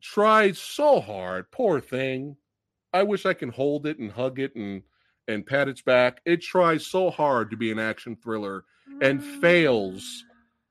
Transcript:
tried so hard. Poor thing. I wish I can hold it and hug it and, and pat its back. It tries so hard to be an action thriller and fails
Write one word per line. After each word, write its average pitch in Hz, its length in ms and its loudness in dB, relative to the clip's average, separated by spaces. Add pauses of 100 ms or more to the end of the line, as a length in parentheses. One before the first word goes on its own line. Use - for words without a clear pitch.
tried 208 560 2
so 285 440 2
hard. 92 500 -8
Poor 190 300 0
thing. 131 560 -6 (580)
I 185 80 4
wish 202 240 -2
I 190 80 2
can 131 160 -8
hold 143 360 2
it 151 120 -6
and 107 140 -8
hug 127 260 -4
it 135 160 -4
and, 101 280 -8 (460)
and 107 160 -4
pat 139 240 0
its 131 140 -10
back. 123 420 4
It 170 160 2
tries 170 460 2
so 185 240 0
hard 127 400 0
to 110 60 -8
be 113 160 -2
an 110 60 -4
action 110 380 -6
thriller 101 480 -8 (380)
and 139 200 2
fails 127 1000 0 (460)